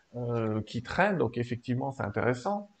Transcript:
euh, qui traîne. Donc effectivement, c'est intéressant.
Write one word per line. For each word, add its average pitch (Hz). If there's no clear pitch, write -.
euh, 117
qui 120
traîne. 190
Donc 120
effectivement, 120
c'est 113
intéressant. 123